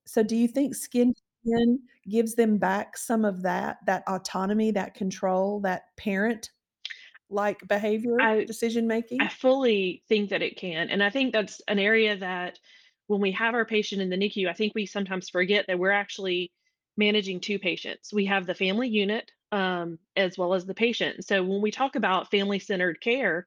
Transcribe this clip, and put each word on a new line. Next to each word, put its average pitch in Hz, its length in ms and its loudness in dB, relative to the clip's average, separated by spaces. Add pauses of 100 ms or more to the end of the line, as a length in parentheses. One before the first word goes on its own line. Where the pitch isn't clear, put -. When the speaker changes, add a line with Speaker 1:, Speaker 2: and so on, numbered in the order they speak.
Speaker 1:
So, - 160 0
do 220 140 0
you 233 120 4
think 269 260 -2
skin 247 380 0
to - 100 -14 (220)
skin 233 360 2 (280)
gives 226 260 0
them 220 220 4
back 190 400 -2
some 220 300 0
of 185 160 -2
that, 180 420 -2
that 190 240 0
autonomy, 196 640 0
that 190 240 -2
control, 190 640 0
that 185 380 -4
parent-like - 1700 -4
behavior, 220 500 0
Speaker 2:
I, 220 260 4
Speaker 1:
decision 226 420 -2
Speaker 2:
I - 20 2
Speaker 1:
making? 233 400 0
Speaker 2:
fully 233 800 2
think 208 220 2
that 175 100 0
it - 160 -4
can, 170 320 -4
and 196 140 0
I 202 80 4
think 262 240 0
that's 208 340 -2
an 202 100 2
area 214 380 4
that 185 420 -6 (480)
when 202 140 0
we 190 120 2
have 226 220 0
our 226 120 0
patient 208 340 0
in 190 80 -2
the 180 80 -2
nicu, 196 320 0
I 170 60 -2
think 214 200 -2
we 208 120 -4
sometimes 190 420 -6
forget 190 400 2
that 185 100 0
we're 185 120 2
actually 190 640 -2 (440)
managing 208 440 2
two 202 180 -4
patients. - 540 -6
We 208 140 2
have 196 200 0
the 180 80 -4
family 208 340 0
unit, 214 420 -2 (220)
um, 180 460 -2 (180)
as 185 220 0
well 180 160 0
as 185 100 0
the 190 100 -8
patient, 220 520 -2
so 196 160 2
when 196 180 0
we 214 100 0
talk 269 260 -2
about 190 340 0
family-centered 196 720 0
care, 220 440 0